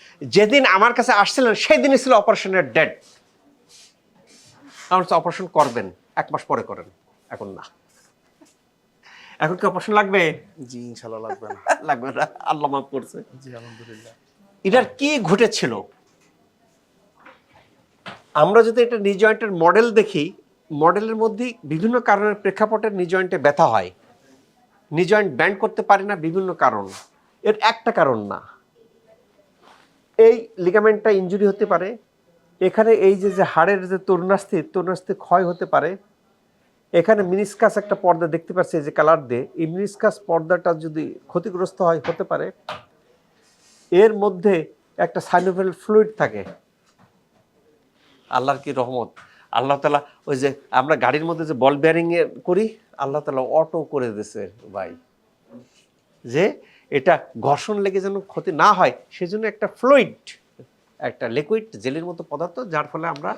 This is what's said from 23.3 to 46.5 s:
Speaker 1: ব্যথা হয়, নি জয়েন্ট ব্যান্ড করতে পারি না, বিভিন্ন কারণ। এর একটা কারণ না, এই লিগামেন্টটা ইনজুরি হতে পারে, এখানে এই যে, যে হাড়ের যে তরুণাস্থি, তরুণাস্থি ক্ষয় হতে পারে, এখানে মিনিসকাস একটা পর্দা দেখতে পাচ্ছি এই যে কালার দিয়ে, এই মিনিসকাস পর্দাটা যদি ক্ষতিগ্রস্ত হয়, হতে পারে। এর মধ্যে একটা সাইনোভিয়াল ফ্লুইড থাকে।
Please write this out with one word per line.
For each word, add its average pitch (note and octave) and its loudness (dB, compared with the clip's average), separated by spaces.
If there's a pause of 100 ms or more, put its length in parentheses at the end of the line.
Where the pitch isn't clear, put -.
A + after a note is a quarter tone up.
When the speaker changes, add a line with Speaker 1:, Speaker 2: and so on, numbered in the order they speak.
Speaker 1:
ব্যথা C#3+ 2
হয়, G2+ 0 (1000)
নি E3 0
জয়েন্ট G3 2
ব্যান্ড F3+ -2
করতে A3 -4
পারি G3 2
না, G3+ -4
বিভিন্ন F3 -4
কারণ। A#2 0 (560)
এর G#3+ 2
একটা A3+ 0
কারণ C3+ 0
না, G2 -10 (1700)
এই A3+ 6 (100)
লিগামেন্টটা G#3 2
ইনজুরি G3 2
হতে G3 0
পারে, F#3+ -2 (640)
এখানে G#3+ 2
এই G3+ 6
যে, G3 -2
যে F#3 0
হাড়ের F#3 2
যে F#3 -4
তরুণাস্থি, F#3 0
তরুণাস্থি F3 -6
ক্ষয় F#3 0
হতে F3 -4
পারে, E3 -2 (960)
এখানে G3+ 2
মিনিসকাস G3 0
একটা G3+ -2
পর্দা F3 0
দেখতে E3 -6
পাচ্ছি F3+ -2
এই D3+ -2
যে D3 -8
কালার D#3 2
দিয়ে, B2+ -4
এই E3 -4
মিনিসকাস G3 -4
পর্দাটা E3+ -2
যদি D#3 -8 (120)
ক্ষতিগ্রস্ত F3+ -6
হয়, E3+ 2
হতে E3+ -6
পারে। E3 -6 (1400)
এর G#3+ 6
মধ্যে F#3+ 0 (240)
একটা F3 -2
সাইনোভিয়াল F3+ -2
ফ্লুইড G#3+ 2
থাকে। G#2+ -4 (1900)